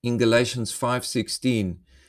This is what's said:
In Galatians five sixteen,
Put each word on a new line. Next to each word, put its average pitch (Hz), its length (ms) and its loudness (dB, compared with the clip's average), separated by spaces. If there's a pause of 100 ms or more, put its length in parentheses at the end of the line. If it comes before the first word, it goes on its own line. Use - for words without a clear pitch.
In 120 160 0
Galatians 120 520 2
five 123 340 -2
sixteen, 107 760 -2 (280)